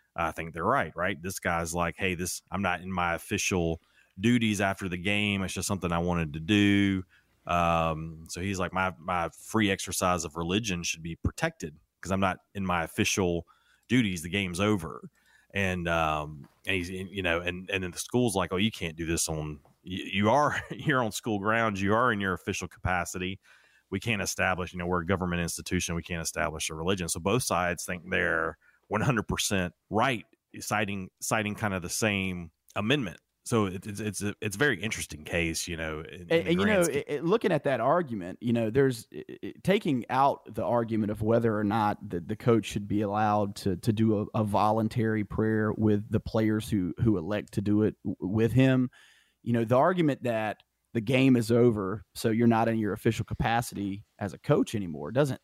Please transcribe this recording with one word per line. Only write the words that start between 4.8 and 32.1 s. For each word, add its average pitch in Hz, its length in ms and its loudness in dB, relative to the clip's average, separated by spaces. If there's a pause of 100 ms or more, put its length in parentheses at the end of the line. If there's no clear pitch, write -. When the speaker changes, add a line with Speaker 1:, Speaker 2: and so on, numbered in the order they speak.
Speaker 1:
the 90 80 -6
game. 101 460 0
It's 90 100 -6
just - 160 -4
something 87 240 -2
I 85 60 2
wanted 85 340 0
to 80 80 -6
do." 101 600 4 (440)
Um, 82 800 0
so 87 140 -10
he's 95 180 -4
like, 85 140 -4
"My, 92 260 0
my 85 300 -2
free 107 420 0
exercise 90 540 0
of 76 100 -10
religion 87 480 -2
should 82 200 -6
be 82 200 -8
protected - 500 -6 (280)
'cause 87 100 -6
I'm 95 80 0
not 95 200 0 (140)
in 98 120 -4
my 87 180 0
official 87 640 0 (400)
duties. 101 360 0
The 85 60 -8
game's 90 300 -4
over." 98 500 -2 (420)
And, 92 360 -2
um, 78 600 0 (200)
and 95 80 0
he's, 87 160 -4
you 92 320 -8
know, 85 180 2
and, 90 320 -6
and 95 100 -2
then 90 60 -4
the 82 80 -12
school's 123 380 0
like, 90 180 -2
"Oh, 90 40 0
you 107 120 2
can't 85 260 -8
do 80 120 -6
this 82 200 0
on, 76 340 -6 (200)
you, 87 220 -8
you 98 260 2
are, 139 360 2
<laughs> - 40 -16
you're 131 320 0
on 110 100 0
school 107 280 -4
grounds. 110 420 2
You 98 140 4
are 123 160 4
in 101 100 0
your 95 120 0
official 92 340 -6
capacity. 92 720 -4 (500)
We 95 100 -2
can't 107 220 -2
establish, 92 520 -2
you 90 40 -10
know, 87 80 -4
we're 90 160 0
a 82 60 -6
government 87 340 0
institution. 85 540 -2
We 85 80 -6
can't 82 180 -6
establish 80 480 -4
a 80 60 -8
religion." 87 340 -2
So 92 100 -4
both 101 220 2
sides 87 420 0
think 90 280 -8
they're 82 480 0 (300)
one 107 120 0
hundred 113 260 0
percent 90 460 -2 (160)
right, 113 340 0 (360)
citing, 101 500 -4 (100)
citing 107 360 -2
kind 104 180 -2
of 90 80 -2
the 85 80 -8
same 95 640 -2 (240)